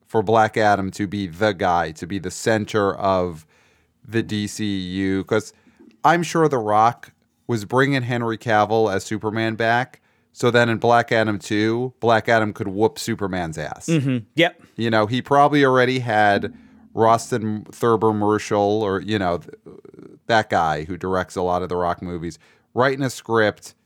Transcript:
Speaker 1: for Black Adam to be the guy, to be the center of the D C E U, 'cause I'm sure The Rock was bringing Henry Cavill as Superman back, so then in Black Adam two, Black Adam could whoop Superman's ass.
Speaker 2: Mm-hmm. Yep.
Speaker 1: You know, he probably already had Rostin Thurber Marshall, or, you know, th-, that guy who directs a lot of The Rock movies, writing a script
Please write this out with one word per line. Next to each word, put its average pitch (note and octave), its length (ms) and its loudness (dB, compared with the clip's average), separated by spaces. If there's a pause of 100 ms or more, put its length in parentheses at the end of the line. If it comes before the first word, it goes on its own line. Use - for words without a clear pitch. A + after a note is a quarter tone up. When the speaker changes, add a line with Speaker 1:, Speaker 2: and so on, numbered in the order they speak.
Speaker 1:
for A2+ 160 -2
Black A2 340 2
Adam G2+ 360 2
to G#2 140 -4
be G2+ 200 -6
the F#2 260 0
guy, F2 400 0
to F2 140 -12
be G2 120 -8
the F2+ 120 -8
center G#2+ 640 -2
of F2+ 520 -2 (600)
the A2 160 -2
D G#2 240 -4
C G#2+ 180 -8
E G2+ 140 -6 (220)
U, F#2+ 240 -2
'cause - 280 -2 (520)
I'm E3+ 180 4
sure D#3+ 260 0
The C3+ 100 0
Rock G#2+ 540 2 (340)
was A2+ 180 -2
bringing C3+ 380 0
Henry A#2+ 360 -4
Cavill G#2+ 560 2
as G2 100 -4
Superman A2 520 -4
back, A#2 440 0 (320)
so - 180 0
then A#2+ 180 4
in A2+ 100 0
Black A#2 340 2
Adam A2 260 0
two, A2+ 600 -2
Black A2+ 280 2
Adam A2 260 2
could G2+ 140 -8
whoop G#2 300 0
Superman's F#2 600 -6
ass. - 280 -10
Speaker 2:
Mm-hmm. C#3 320 0 (160)
Yep. E3+ 280 0 (140)
Speaker 1:
You A2+ 140 -2
know, G#2+ 160 4
he B2 140 -2
probably C#3+ 440 4
already B2+ 340 4
had G#2+ 560 2 (400)
Rostin A2 800 0
Thurber A2+ 380 2
Marshall, G#2 720 0
or, G2 180 -2
you G#2 180 -4
know, F2 200 -2
th-, - 160 -16 (720)
that - 240 2
guy D#2+ 340 0
who F2+ 120 -10
directs F#2 400 -4
a F#2+ 60 -2
lot F2+ 200 -2
of F2+ 60 -8
The F2+ 80 -6
Rock F2 260 -2
movies, F2 360 -10 (360)
writing C3+ 280 0
a C3 80 -2
script - 640 -2 (120)